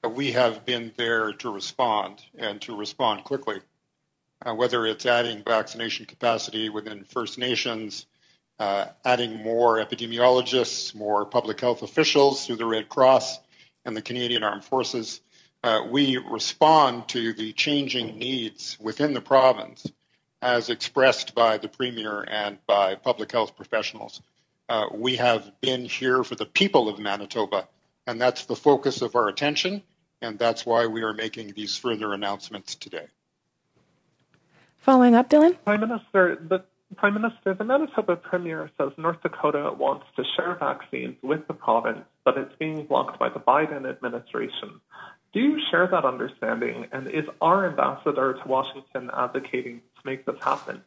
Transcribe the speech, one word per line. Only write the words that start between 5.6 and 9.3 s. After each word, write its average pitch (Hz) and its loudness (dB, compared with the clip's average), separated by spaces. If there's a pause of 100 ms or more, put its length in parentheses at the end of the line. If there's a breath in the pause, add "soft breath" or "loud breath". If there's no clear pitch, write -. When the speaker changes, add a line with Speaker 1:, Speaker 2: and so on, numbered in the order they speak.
Speaker 1:
capacity 110 -2
within 104 -10
First 113 -8
Nations, 113 -4 (540)
uh, 101 0 (180)
adding 117 0